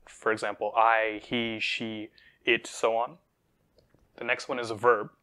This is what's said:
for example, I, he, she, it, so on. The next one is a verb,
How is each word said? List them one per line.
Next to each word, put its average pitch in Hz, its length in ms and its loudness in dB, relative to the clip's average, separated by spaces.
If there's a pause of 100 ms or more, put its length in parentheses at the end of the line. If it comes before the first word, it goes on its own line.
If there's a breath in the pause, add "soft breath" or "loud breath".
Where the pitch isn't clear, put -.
for - 260 -2
example, 107 440 -4
I, 110 480 4
he, 113 360 -2
she, 110 480 -6 (360 soft breath)
it, 117 220 2
so 113 300 0
on. 117 220 -4 (960)
The - 80 -12
next 127 240 -2
one 131 100 -4
is 117 140 -4
a - 20 -6
verb, 107 360 4 (120)